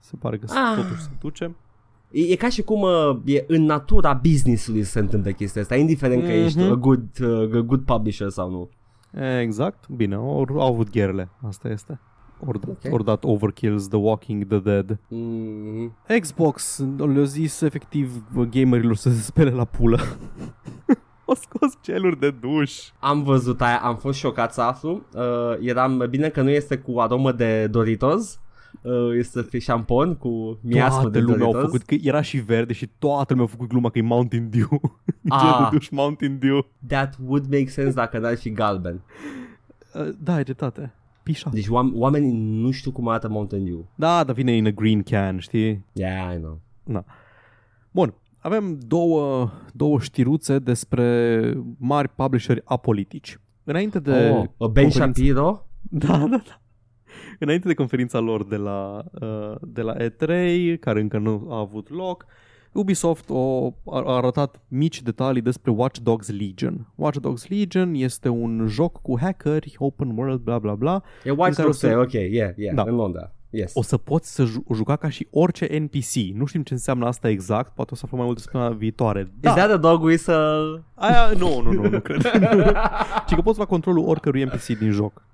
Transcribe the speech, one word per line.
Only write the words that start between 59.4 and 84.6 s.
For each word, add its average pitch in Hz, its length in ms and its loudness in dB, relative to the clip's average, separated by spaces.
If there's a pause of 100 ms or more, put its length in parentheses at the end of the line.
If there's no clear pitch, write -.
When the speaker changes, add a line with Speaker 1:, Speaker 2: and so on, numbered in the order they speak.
Speaker 1:
de 117 200 -12
la 113 180 -4
E 117 100 -2
trei, 170 720 -2
care 107 220 0
încă 107 180 -2
nu 107 320 -2
a 117 80 -6
avut 104 320 -10
loc, 180 340 -8 (480)
Ubisoft 175 580 0
o, 131 360 0
a, - 400 -6
a 127 100 0
arătat 127 520 0
mici 143 340 -2
detalii 127 400 -2
despre 123 280 -2
Watch 120 320 0
Dogs 117 280 0
Legion. 101 640 -6
Watch 147 260 -2
Dogs 139 280 -6
Legion 185 460 0
este 131 340 -2
un 117 400 -2
joc 139 340 -2
cu 123 180 -4
hackeri, 156 580 -4
open 135 380 -4
world, 131 240 -2
bla, 120 180 -2
bla, 107 160 -2
bla, 156 280 -2 (220)
Speaker 2:
E 127 60 -4
Watch 160 180 2
Speaker 1:
în 165 60 2
care 165 80 0
o - 20 2
Speaker 2:
Dogs 147 140 2
Speaker 1:
să - 80 -2
Speaker 2:
trei, 113 120 4
ok, 127 140 2
yeah, 104 440 0
yeah, 104 180 -4
Speaker 1:
Da. 127 120 2
Speaker 2:
în 117 80 -2
Londra. 92 360 -4 (200)
Yes. 104 240 -6
Speaker 1:
O 127 80 0
să 127 140 0
poți - 380 -2
să 139 100 2
ju-, 117 200 -4 (100)
juca 110 220 -2
ca 156 120 -4
și - 220 -8
orice 165 480 0
N 151 80 -4
P 143 60 -10
C. 135 220 -4 (220)
Nu 123 80 -2
știm 147 180 -4
ce - 100 -6
înseamnă 123 340 -2
asta 120 220 -2
exact, 107 460 -2
poate - 180 -6
o 127 40 -10
să - 80 -12
aflăm 127 140 -8
mai 120 100 -2
multe 120 140 -4
săptămâna 123 280 -2
viitoare. 110 500 -2
Speaker 2:
Is 98 200 -10
Speaker 1:
Dar 220 140 4
Speaker 2:
that 190 160 6
a 208 60 4
dog 165 260 4
whistle? 160 840 2 (100)
Speaker 1:
Aia, 226 440 8
nu, 156 240 2
nu, 170 100 6
nu, 208 160 2
nu - 120 2
cred. 151 220 -2 (540)
Speaker 2:
<laughs> 214 500 -2
Speaker 1:
Ci - 80 2
că 160 80 2
poți 214 160 2
lua 208 80 -2
controlul 175 420 0
oricărui 151 360 0
N 131 40 -4
P 127 60 -6
C - 120 -8 (120)